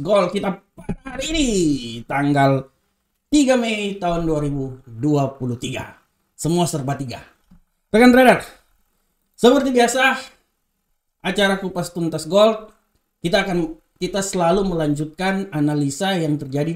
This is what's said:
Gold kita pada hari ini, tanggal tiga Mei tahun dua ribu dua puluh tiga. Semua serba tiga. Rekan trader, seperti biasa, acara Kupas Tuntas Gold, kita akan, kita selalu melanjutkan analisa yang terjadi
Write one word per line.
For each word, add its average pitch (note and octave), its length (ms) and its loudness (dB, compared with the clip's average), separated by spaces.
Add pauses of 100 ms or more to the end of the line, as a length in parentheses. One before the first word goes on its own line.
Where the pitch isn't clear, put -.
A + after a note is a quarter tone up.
Gold F#3+ 320 2
kita G3 240 -4 (160)
pada - 320 -10
hari C4+ 240 -8
ini, D4+ 160 2 (560)
tanggal C#3 640 0 (640)
tiga C4 240 4
Mei G#3+ 400 -2
tahun E3+ 320 -2
dua D3+ 160 -2
ribu C3+ 400 -6
dua C3+ 560 -2
puluh B2 160 -4
tiga. - 400 -10 (400)
Semua E3+ 320 0
serba C3+ 320 -6
tiga. B2+ 240 -10 (720)
Rekan B3 160 8
trader, A#3+ 320 6 (960)
seperti C4 320 2
biasa, B3+ 480 2 (1040)
acara F#3+ 400 0
Kupas F3+ 320 -6
Tuntas D#3+ 320 -4
Gold, G#3+ 400 4 (560)
kita F#3 240 0
akan, E3+ 320 -4 (160)
kita F3+ 240 -4
selalu F#3+ 480 0
melanjutkan E3+ 880 -2
analisa D3 560 -2
yang D#3+ 240 -2
terjadi C#3+ 400 -4